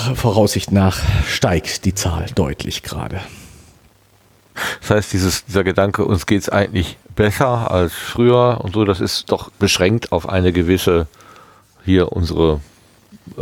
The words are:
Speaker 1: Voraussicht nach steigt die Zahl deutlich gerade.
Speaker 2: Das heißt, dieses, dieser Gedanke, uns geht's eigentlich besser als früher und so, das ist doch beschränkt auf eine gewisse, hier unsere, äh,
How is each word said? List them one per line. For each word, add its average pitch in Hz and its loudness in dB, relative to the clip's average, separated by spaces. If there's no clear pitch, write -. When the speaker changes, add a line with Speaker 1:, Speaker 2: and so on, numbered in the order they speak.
Speaker 1:
Voraussicht 104 0
nach 95 4
steigt - -2
die 92 2
Zahl 82 -4
deutlich - -4
gerade. 78 -10
Speaker 2:
Das - -4
heißt, 107 0
dieses, 92 0
dieser 98 0
Gedanke, 98 0
uns 98 0
geht's 98 0
eigentlich 101 -2
besser 117 0
als 90 0
früher 123 2
und 98 -6
so, 107 2
das 98 0
ist - -4
doch - -2
beschränkt 98 0
auf - -2
eine 90 2
gewisse, 87 2
hier 92 2
unsere, 80 0
äh, - -6